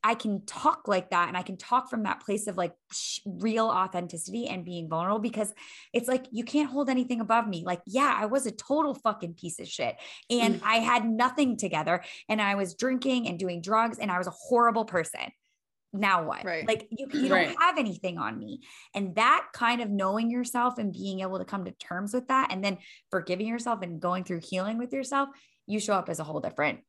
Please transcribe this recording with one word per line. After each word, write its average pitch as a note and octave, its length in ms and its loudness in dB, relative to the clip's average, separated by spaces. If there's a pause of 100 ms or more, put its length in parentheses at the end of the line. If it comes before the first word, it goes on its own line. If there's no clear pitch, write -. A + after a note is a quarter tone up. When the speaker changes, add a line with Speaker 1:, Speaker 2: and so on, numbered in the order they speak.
Speaker 1:
I A3+ 120 4
can G3+ 300 -2
talk - 440 0
like F#3+ 220 2
that, F3 180 4
and F3+ 80 -4
I F#3 40 -2
can F#3+ 140 -8
talk B3 340 0
from A3+ 140 -2
that F#3 160 -2
place G#3 280 -2
of, F#3 100 -4
like, F3 160 0 (180)
sh-, - 340 -6
real G#3+ 420 0
authenticity F#3 800 -2
and F3+ 180 -6
being E3+ 240 -8
vulnerable, F3+ 300 0
because G#3 340 -2 (400)
it's A#3+ 160 2
like, B3+ 220 0
you A3+ 120 -4
can't C#4+ 260 2
hold C4+ 200 0
anything B3 320 0
above A3+ 260 4
me. F3 180 -4
Like, F3+ 200 -2
yeah, C4 340 4
I G#3+ 60 2
was B3+ 200 0
a G#3+ 60 -2
total D4 420 0
fucking F#3 420 -2
piece - 260 -10
of - 80 -10
shit, - 260 -2 (340)
and A#3 260 4
Speaker 2:
Mm. - 100 -6
Speaker 1:
I A3 140 4
had A#3 280 2
nothing B3 480 2
together, E3+ 480 0 (240)
and G#3+ 140 2
I G3+ 140 2
was F#3 200 -2
drinking B3+ 540 0
and F3 100 -4
doing F3 220 -2
drugs, A3 380 2
and G3+ 120 -2
I F3+ 60 0
was F3+ 100 -2
a E3+ 40 -6
horrible A#3 520 4
person. - 480 -4 (600)
Now G3 300 4
what? - 220 -4
Speaker 3:
Right. E3 200 -4
Speaker 1:
Like, A3 240 0
you, C4 220 -8
you C#4 160 2
don't F3+ 200 6
Speaker 2:
Right. - 120 -4
Speaker 1:
have E4 180 6
anything F#3 400 -2
on A#2 220 -4
me. - 220 -10 (340)
And G3 200 -2
that B3+ 360 6
kind A#3+ 300 2
of G#3+ 80 -2
knowing G3+ 420 2
yourself B3 460 0
and G3+ 160 -2
being F#3+ 260 -4
able F#3+ 180 -4
to F#3 60 -4
come F#3+ 220 -6
to F#3 60 -8
terms G3+ 420 -8
with B3 160 -2
that, C4 200 4
and F#3+ 140 -4
then G3 140 0 (320)
forgiving F3+ 360 -2
yourself A#3 360 -2
and E3+ 180 -8
going F3+ 240 -2
through F3 180 -4
healing F#3+ 360 -4
with B3 160 -6
yourself, C#4 340 -2 (400)
you G#3 140 -2
show G#3 120 0
up F3+ 140 0
as D#3+ 120 -4
a D#3+ 40 -6
whole D3+ 160 -6
different - 500 -2